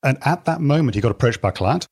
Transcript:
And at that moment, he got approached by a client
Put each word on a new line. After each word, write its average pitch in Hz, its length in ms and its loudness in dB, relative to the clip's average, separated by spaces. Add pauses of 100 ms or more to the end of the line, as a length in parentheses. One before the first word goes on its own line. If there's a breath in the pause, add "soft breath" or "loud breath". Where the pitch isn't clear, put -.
And 135 220 0
at 170 200 0
that 165 160 -2
moment, 143 320 2
he 101 80 -2
got 113 100 2
approached 117 300 0
by 101 80 0
a - 20 0
client 123 400 -2